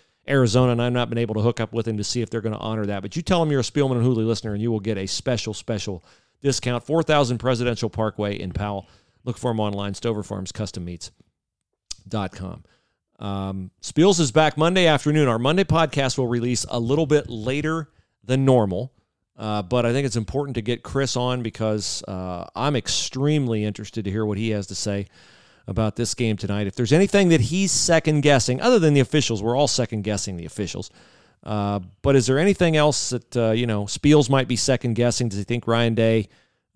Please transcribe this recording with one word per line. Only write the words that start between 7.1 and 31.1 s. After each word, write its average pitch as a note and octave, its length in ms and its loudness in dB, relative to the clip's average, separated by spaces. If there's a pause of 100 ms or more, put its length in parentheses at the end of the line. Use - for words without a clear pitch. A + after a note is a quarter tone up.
Presidential A#2+ 520 -2
Parkway G#2 480 -4
in F#2+ 140 -8
Powell. G2+ 360 -6 (380)
Look B2 120 -6
for B2+ 140 -2
'em A2 80 -2
online, G2+ 340 -2
Stover G#2+ 300 -4
Farms F#2+ 280 -10
Custom F#2 340 -8
Meats F2 260 -12 (960)
dot G2+ 260 -4
com. F2 300 -12 (560)
Um, G2 520 -6 (100)
Spiels E3+ 380 4
is C#3 140 2
back D#3 240 4
Monday F3 280 2
afternoon. D3 440 4
Our A2+ 100 2
Monday D#3 240 2
podcast D3 540 0
will C3 100 0
release A#2+ 420 -2
a A#2+ 100 -4
little C#3 260 0
bit C#3+ 240 2
later C#3+ 600 -4 (320)
than C3 220 0
normal, A#2 480 2 (460)
uh, G#2+ 240 -4
but A#2 240 0
I A#2 80 2
think C#3 120 0
it's A#2+ 120 -4
important C3 380 -4
to A#2+ 60 -4
get A#2 220 -4
Chris C3+ 320 -2
on B2 260 -2
because, G#2+ 640 -4
uh, F#2 480 -8
I'm C#3 220 0
extremely C3 880 -2
interested G#2 400 -6
to F#2+ 80 -4
hear G#2+ 140 -2
what G#2 120 -2
he A2 120 -2
has G#2 180 -4
to G2 80 -10
say G2+ 320 -4 (600)
about G#2 280 -2
this A#2+ 200 -4
game A2+ 200 0
tonight. G2+ 320 -4
If - 80 -8
there's A#2+ 160 0
anything F#3+ 380 4
that E3 100 6
he's E3+ 320 0
second-guessing, D3 880 2
other A#3+ 200 4
than D#3 140 4
the C#3+ 60 6
officials, A#2 420 0
we're A#2 140 0
all C#3+ 140 2
second-guessing G2+ 640 -4
the E2+ 100 -10
officials. F#2+ 440 -8 (540)